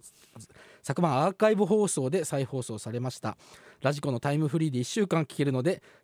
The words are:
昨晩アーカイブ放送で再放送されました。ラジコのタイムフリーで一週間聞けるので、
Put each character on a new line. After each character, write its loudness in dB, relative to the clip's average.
昨 -2
晩 4
ア 2
ー -6
カ 4
イ 4
ブ 4
放 4
送 0
で 0
再 -2
放 -6
送 -8
さ -10
れ -4
ま -4
し -12
た。 -6
ラ 2
ジ -4
コ -4
の -2
タ 0
イ 2
ム 2
フ 0
リ 0
ー -2
で -2
一 -2
週 0
間 2
聞 -18
け 0
る 2
の 0
で、 0